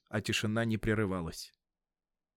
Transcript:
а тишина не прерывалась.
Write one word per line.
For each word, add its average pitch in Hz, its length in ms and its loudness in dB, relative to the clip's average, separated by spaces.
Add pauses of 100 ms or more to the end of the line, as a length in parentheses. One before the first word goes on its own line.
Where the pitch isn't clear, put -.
а 107 120 0
тишина 113 440 0
не 110 120 2
прерывалась. 95 760 0 (840)